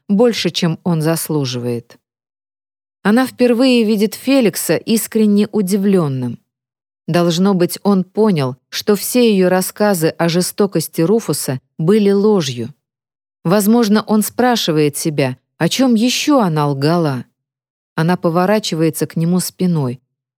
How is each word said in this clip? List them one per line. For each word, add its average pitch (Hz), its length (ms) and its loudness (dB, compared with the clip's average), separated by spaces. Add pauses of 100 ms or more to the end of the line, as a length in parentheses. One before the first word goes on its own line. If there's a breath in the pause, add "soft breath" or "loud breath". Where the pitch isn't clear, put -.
больше, 202 420 2
чем 160 340 -2
он 165 180 -2
заслуживает. 127 960 -4 (1040)
Она 226 240 2
впервые 247 600 2
видит 214 280 0
Феликса 233 640 0
искренне 208 760 0
удивлённым. 180 880 -2 (680)
Должно 175 460 2
быть, 175 300 -2
он 196 200 2
понял, 160 540 -2 (120)
что - 260 -2
все 226 380 2
её 185 160 2
рассказы 185 600 0
о 170 200 -2
жестокости 175 720 -2
Руфуса 165 580 -2 (180)
были 202 340 2
ложью. 180 640 0 (720)
Возможно, 208 600 2
он 214 160 0
спрашивает 175 760 0
себя, 143 400 -2 (200)
о 170 120 0
чём 247 260 2
ещё 254 440 0
она 156 280 0
лгала. 143 580 0 (720)
Она 170 220 0
поворачивается 170 880 0
к - 80 -18
нему 170 240 0
спиной. 156 640 -4 (360)